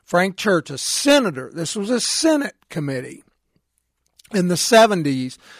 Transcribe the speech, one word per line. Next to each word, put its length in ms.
Frank 320
Church, 320
a 80
senator, 760
this 220
was 140
a 100
Senate 560
committee 560
in 140
the 80
seventies, 840